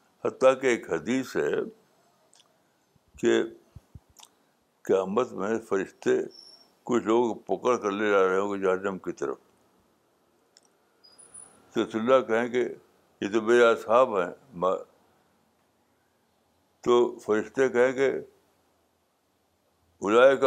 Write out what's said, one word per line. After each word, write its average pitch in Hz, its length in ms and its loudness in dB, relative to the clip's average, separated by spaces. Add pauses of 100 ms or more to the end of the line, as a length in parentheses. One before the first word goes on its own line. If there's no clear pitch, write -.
(240)
حتیٰ 131 360 2
کہ 135 60 0
ایک 113 260 -2
حدیث 110 440 -4
ہے 76 140 -2 (1700)
کہ 113 240 2 (1400)
قیامت 101 500 -2
میں 104 260 -4
فرشتے - 520 -4 (760)
کچھ 117 200 -2
لوگوں 113 300 0
کو - 220 -8
پکڑ 117 200 -2
کر 104 140 -4
لے 104 200 -2
جا 98 180 4
رہے 92 100 0
ہوں 101 160 -4
گے 98 60 -8
جہنم 95 380 -2
کی 87 140 -10
طرف۔ 69 240 -8 (2500)
تو 110 100 -2
رسول 110 280 -2
اللہ 123 140 4
کہیں 113 220 -2
کہ 117 260 -4 (460)
یہ 98 120 -6
تو 113 100 0
میرے 120 220 6
اصحاب 113 560 2
ہیں، 87 140 -4 (200)
ما-، 90 280 -2 (2000)
تو 120 380 2
فرشتے 107 500 -2
کہیں 120 240 2
کہ 131 180 -2 (1900)
اولئک 123 480 4